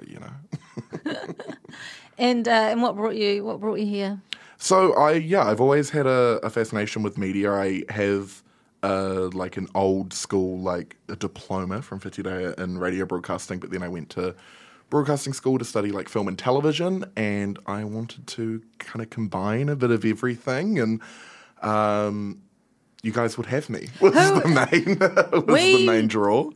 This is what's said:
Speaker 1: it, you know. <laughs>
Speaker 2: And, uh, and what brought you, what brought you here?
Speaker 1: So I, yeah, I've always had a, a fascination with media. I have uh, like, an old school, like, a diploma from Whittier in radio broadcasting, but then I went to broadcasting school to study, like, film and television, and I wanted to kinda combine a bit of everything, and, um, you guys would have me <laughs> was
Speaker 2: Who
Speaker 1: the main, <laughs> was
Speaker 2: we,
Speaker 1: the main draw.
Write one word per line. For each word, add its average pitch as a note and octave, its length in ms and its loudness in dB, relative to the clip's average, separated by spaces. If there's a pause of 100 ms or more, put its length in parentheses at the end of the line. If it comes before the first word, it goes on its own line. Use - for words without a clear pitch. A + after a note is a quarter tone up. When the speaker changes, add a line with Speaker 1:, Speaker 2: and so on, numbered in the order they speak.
Speaker 1:
it, - 60 -18
you G1+ 100 -18
know. - 960 -12
<laughs> - 200 -12 (840)
Speaker 2:
And, A#3+ 300 0
uh, - 20 4
and A3 320 2
what A#3+ 140 0
brought G#3+ 180 -2
you, G3+ 300 -2
what A3 160 -6
brought G#3 180 -4
you G#3+ 80 -2
here? G3+ 340 -4 (360)
Speaker 1:
So F#3 380 4
I, D3+ 180 6
yeah, D#3+ 340 2
I've G#2+ 140 4
always C#3+ 300 4
had D3 160 0
a, B2 360 4
a A2 60 -2
fascination A2 540 -2
with G2+ 160 -4
media. G2 340 0
I G2 380 -2
have G2+ 520 -2 (400)
uh, F#2+ 500 0
like, F#2 240 -6
an F#2+ 180 -6
old F#2+ 380 2
school, F#2 480 -2
like, F2+ 360 -6 (120)
a G2 80 -10
diploma F#2+ 640 -6
from G2 180 -12
Whittier F#2 580 -6
in F2+ 200 -6
radio F2+ 280 -2
broadcasting, F2+ 520 -6
but F#2 120 -14
then F2+ 120 -6
I F2 60 -8
went F2 220 -10
to F2+ 240 -6 (560)
broadcasting C#3+ 420 0
school C3 260 0
to A#2+ 60 -6
study, G#2 260 -2
like, G2 180 -6
film G#2 200 -2
and F#2+ 100 -6
television, D#3 680 0 (120)
and G2+ 500 -2
I G2+ 180 -6
wanted A2 440 -10
to A2+ 340 -6 (160)
kinda A2+ 280 -10
combine A2 640 -2
a D3 80 -2
bit B2 140 2
of A2 140 2
everything, B2+ 720 -2
and, A2 220 0 (640)
um, G#2 760 -2 (640)
you A2 100 -4
guys A#2 240 0
would A#2+ 100 -6
have C#3 240 -4
me - 240 -8
<laughs> - 60 -10
was F#3+ 140 8
Speaker 2:
Who G3 260 6
Speaker 1:
the D#3 80 2
main, E3 500 4
<laughs> - 340 2
was E3+ 140 4
Speaker 2:
we, F#4 320 6
Speaker 1:
the F#4+ 80 4
main - 220 4
draw. A2 480 2